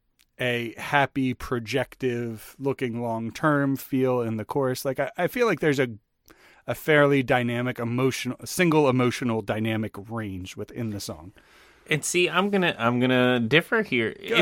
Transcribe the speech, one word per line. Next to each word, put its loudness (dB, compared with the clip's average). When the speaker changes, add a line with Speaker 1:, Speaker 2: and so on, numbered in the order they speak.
Speaker 1:
a -2
happy, 0
projective, -4
looking -4
long-term 0
feel 0
in -2
the -6
chorus. -2
Like, -2
I, -2
I 0
feel 0
like 0
there's 2
a, 2
a -4
fairly 4
dynamic, 0
emotional, -2
single 4
emotional 2
dynamic -2
range -8
within -8
the -8
song. -12
Speaker 2:
And -2
see, 0
I'm 0
gonna, 2
I'm 2
gonna 4
differ 2
here. -2
If -10